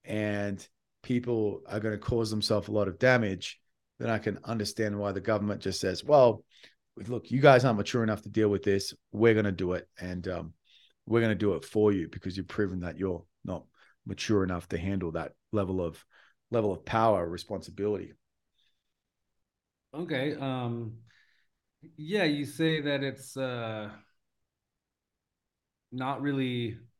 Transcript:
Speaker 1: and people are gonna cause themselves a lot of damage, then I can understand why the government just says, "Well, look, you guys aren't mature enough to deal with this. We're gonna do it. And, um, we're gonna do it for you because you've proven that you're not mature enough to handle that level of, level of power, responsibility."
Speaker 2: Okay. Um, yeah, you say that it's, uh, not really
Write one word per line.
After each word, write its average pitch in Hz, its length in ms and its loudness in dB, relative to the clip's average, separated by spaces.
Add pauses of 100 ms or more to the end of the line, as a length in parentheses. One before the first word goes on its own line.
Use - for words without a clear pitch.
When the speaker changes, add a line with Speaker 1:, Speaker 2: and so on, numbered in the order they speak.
Speaker 1:
and 104 600 -4 (340)
people 120 640 -2
are 104 120 -4
gonna 107 180 -2
cause 113 320 -2
themselves 107 380 0
a 107 40 -8
lot 104 160 2
of 90 120 -6
damage, 113 600 2 (380)
then 117 100 -6
I 110 120 0
can 104 240 -4
understand 107 560 -4
why 101 140 -2
the 95 80 -6
government 104 400 -2
just 95 200 -4
says, - 220 -2
"Well, 127 400 6 (640)
look, 117 240 -6
you 131 100 2
guys 131 240 10
aren't 110 140 4
mature 113 240 0
enough 107 180 0
to 104 80 -16
deal 107 200 4
with 98 120 2
this. 98 320 0 (180)
We're 110 220 6
gonna 104 180 2
do 90 220 -2
it. - 160 -6 (100)
And, 90 280 -8
um, 85 260 -8 (540)
we're 117 140 4
gonna 113 120 2
do 101 220 2
it 73 100 -6
for 107 260 4
you 85 160 0
because 92 300 -8
you've 92 100 -8
proven 92 340 -2
that 87 180 -8
you're 90 240 -4 (200)
not 90 200 -8 (420)
mature 101 380 0
enough 90 260 -4
to 82 80 -4
handle 90 360 -2
that 80 180 -6 (200)
level 92 300 -2
of, 80 240 -8 (460)
level 107 200 0
of 85 140 -8
power, 110 420 2
responsibility." 90 880 -6 (1800)
Speaker 2:
Okay. 151 440 -4
Um, 120 640 -6 (1000)
yeah, 170 280 0
you 147 200 0
say 160 360 0
that 143 200 0
it's, - 340 -8
uh, 117 540 -6 (2000)
not 131 300 -4
really 123 560 -2 (220)